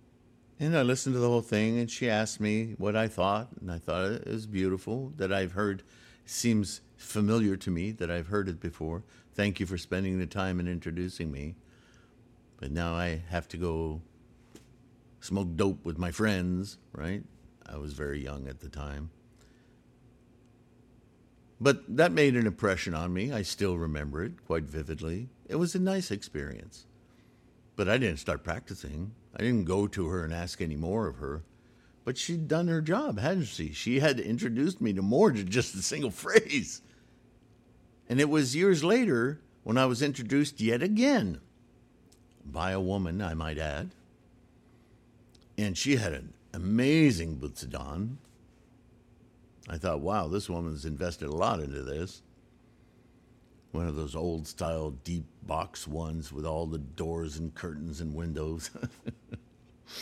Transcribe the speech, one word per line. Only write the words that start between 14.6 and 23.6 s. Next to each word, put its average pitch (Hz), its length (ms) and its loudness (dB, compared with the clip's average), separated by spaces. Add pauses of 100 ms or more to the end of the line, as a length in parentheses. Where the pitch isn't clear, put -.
smoke 92 360 -2
dope 98 260 2
with 82 140 -6
my 87 140 -2
friends," 92 640 0 (160)
right? 85 320 -6 (400)
I - 140 -12
was 73 160 -8
very 71 280 -4
young 69 260 -8
at 65 120 -14
the - 80 -14
time. 73 420 -8 (2500)
But 123 360 4
that 165 160 8
made 143 240 6
an 117 100 4
impression 92 480 2
on 87 180 -2
me. 104 200 -2
I 110 100 0
still 92 360 0